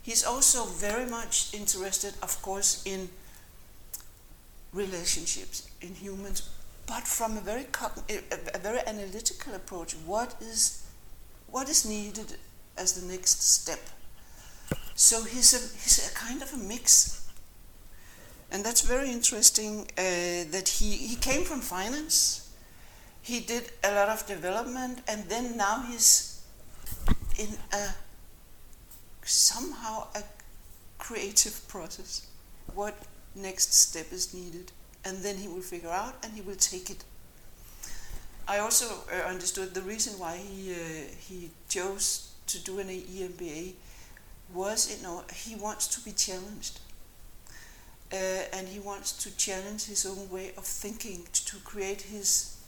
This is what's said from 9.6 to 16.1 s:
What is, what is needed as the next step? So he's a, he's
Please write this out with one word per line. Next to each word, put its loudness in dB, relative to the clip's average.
What 0
is, 2
what 0
is 6
needed -4
as 2
the -6
next 4
step? 4
So 8
he's 8
a, 4
he's 6